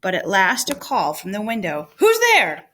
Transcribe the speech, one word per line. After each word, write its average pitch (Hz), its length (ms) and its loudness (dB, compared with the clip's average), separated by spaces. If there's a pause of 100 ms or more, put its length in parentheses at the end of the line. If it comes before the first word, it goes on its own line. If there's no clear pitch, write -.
but 185 140 -4
at - 140 -4
last 190 420 2
a - 40 -2
call 151 400 -2
from 185 180 -10
the 202 80 -8
window. 185 560 -6
Who's 440 220 4 (140)
there? 185 420 2